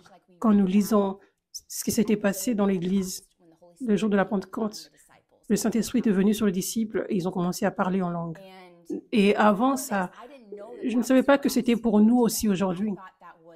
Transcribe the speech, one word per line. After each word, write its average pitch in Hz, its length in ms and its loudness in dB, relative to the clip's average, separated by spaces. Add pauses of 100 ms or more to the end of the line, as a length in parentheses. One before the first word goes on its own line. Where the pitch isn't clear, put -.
(400)
Quand 220 140 2
nous 202 120 4
lisons 196 540 0 (480)
ce - 160 -10
qui - 80 -4
s'était 214 260 0
passé 202 380 -2
dans 202 100 0
l'église 185 640 -2 (540)
le 220 140 0
jour 208 140 0
de 202 80 2
la 190 80 4
Pentecôte, 208 680 -6 (560)
le 208 80 2
Saint-Esprit 226 440 0
était 220 120 2
venu 190 220 2
sur 214 120 -2
les 196 60 2
disciples 190 580 -4
et 220 60 -2
ils 175 120 -2
ont 185 40 -4
commencé 180 340 -2
à 185 60 0
parler 185 300 -2
en 175 80 -4
langue. 170 280 -8 (720)
Et 202 240 4
avant 220 420 2
ça, 196 340 -4 (720)
je 240 140 -2
ne 240 40 2
savais 262 220 4
pas 277 140 4
que 277 120 0
c'était 233 260 0
pour 214 240 2
nous 226 180 6
aussi 226 320 0
aujourd'hui. 190 440 -2 (640)